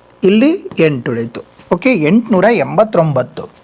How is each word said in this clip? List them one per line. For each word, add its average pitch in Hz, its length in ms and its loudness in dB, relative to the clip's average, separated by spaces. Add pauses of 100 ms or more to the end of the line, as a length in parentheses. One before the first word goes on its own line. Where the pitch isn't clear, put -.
(240)
ಇಲ್ಲಿ 247 460 2 (100)
ಎಂಟು 143 320 0
ಉಳಿತು. 117 300 -8 (320)
ಓಕೆ, 185 200 0
ಎಂಟುನೂರ 185 580 2
ಎಂಬತ್ತೊಂಬತ್ತು. 160 1000 -2 (140)